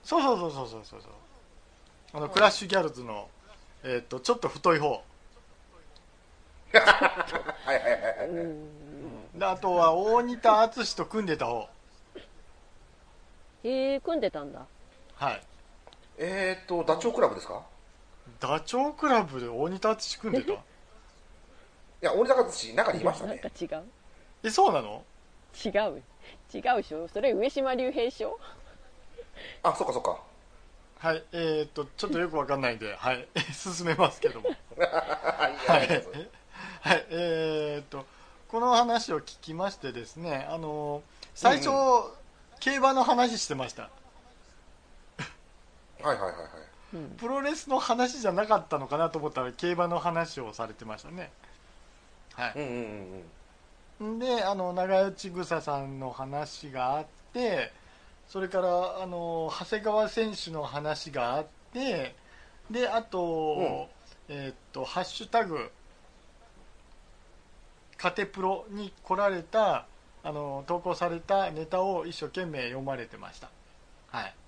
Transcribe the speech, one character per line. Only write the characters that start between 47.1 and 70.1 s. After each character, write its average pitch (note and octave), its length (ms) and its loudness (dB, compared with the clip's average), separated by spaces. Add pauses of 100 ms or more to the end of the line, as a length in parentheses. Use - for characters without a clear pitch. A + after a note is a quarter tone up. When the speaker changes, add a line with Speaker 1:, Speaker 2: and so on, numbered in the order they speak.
Speaker 1:
プ A#3 160 -10
ロ C4+ 140 -2
レ D4 140 -2
ス D4 140 -12
の C4 100 2
話 B3 400 0
じ A3 80 0
ゃ F3+ 60 2
な G#3 120 2
か G#3+ 120 6
っ D#3+ 100 -4
た D3+ 100 -2
の C3+ 100 -6
か D3 100 -2
な E3 120 2
と D#3+ 100 -4
思 D3 100 -4
っ - 20 -6
た C3 100 -4
ら、 B2 120 -4
競 F3 180 -2
馬 F3 160 2
の E3+ 120 0
話 E3 420 -2
を G#2+ 120 -10
さ A2+ 140 -6
れ G#2+ 60 -12
て A#2 100 -16
ま G#2+ 140 -12
し - 60 -20
た D3 60 -18
ね。 F3 220 -14 (1040)
は A#2+ 140 -4
い。 G#2+ 60 -10
Speaker 2:
う C#3+ 40 -6
ん - 20 -6
う C#3+ 40 -4
ん B2+ 40 -8
う A#2+ 40 -6
ん G#2 500 -10 (800)
う - 20 -8
ん。 A3 120 -6
Speaker 1:
ん A3+ 40 -8
で、 A#3+ 240 0
あ G3 120 0
の、 F3+ 180 -2
長 F#3+ 240 2
与 G3 180 4
千 F3+ 300 -8
種 D#3+ 160 0
さ C#3 240 -4
ん C3+ 140 -10
の C3 120 -8
話 C#3 600 -8
が C3 260 0
あ D#3 40 -2
っ D#3 40 -10 (280)
て、 F#3+ 380 0 (560)
そ F#3+ 120 -8
れ F#3+ 80 -2
か F#3 120 0
ら、 F3+ 420 2
あ F#3 60 -4
の、 E3+ 440 -4
長 - 140 -6
谷 G#3+ 180 -2
川 G#3+ 240 4
選 A3 280 0
手 E3+ 160 -8
の D#3 120 -4
話 D3 480 -4
が B2 220 0
あ D3+ 80 0
っ D3+ 60 -8 (260)
て、 F#3+ 420 -2 (540)
で、 A#3+ 180 0
あ A3+ 140 0
と、 D#3+ 840 -2 (420)
Speaker 2:
う D3 40 -12
ん。 - 20 -10
Speaker 1:
え C3+ 140 -8
ー C3 40 -12
っ - 20 -18 (160)
と、 C3+ 140 -6
ハ - 160 -4
ッ - 40 -2
シ - 180 -10
ュ - 60 -14
タ A3+ 160 4
グ、 D3+ 260 -6 (2250)
カ F3+ 140 -2
テ G3 140 -2
プ G3 160 -10
ロ F#3+ 280 -2
に G3+ 240 -12 (100)
来 F#3 120 -2
ら G3+ 140 2
れ F3+ 120 -2
た、 F3+ 440 0 (380)